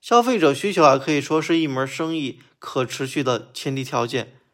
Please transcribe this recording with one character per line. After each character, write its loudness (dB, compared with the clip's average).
消 4
费 0
者 6
需 -2
求 4
啊， 8
可 -4
以 0
说 -2
是 0
一 0
门 -2
生 -6
意 -8
可 -4
持 -6
续 -4
的 -2
前 -6
提 -6
条 -4
件。 -6